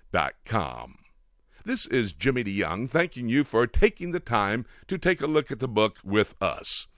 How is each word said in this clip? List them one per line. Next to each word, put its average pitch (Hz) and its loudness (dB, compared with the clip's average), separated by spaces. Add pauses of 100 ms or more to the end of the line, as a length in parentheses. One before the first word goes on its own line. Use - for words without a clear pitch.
(100)
dot 78 0 (100)
com. 64 -6 (680)
This 240 -4
is 113 0
Jimmy 123 0
DeYoung, 101 -2
thanking 156 -2
you 135 2
for 117 2
taking 175 2
the 175 -4
time 113 0 (220)
to 190 -2
take 180 0
a 151 -2
look 151 0
at 110 -8
the 131 -2
book 107 2
with 101 2
us. - -4